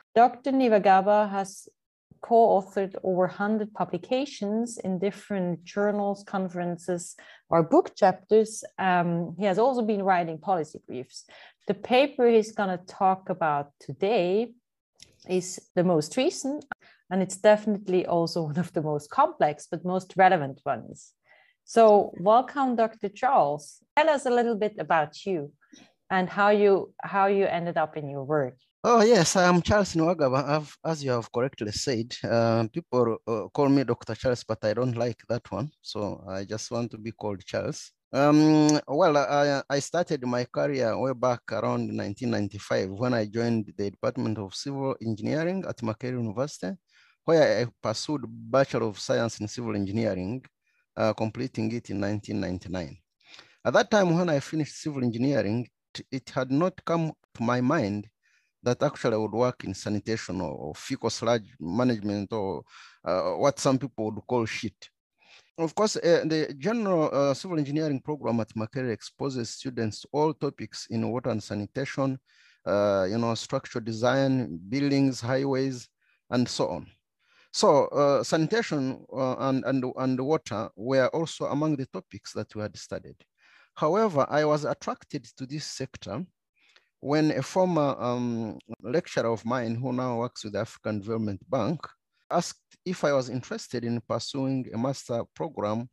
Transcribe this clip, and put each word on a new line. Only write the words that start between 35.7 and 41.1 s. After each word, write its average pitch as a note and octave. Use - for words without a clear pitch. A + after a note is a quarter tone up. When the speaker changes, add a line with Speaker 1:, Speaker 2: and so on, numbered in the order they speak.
Speaker 2:
So G2+
I F#2+
just G#2
want A#2
to A2+
be G#2+
called G2+
Charles. A2
Um, D3+
well, D3+
I, C#3+
I C#3+
started D#3
my B2
career C3
way C3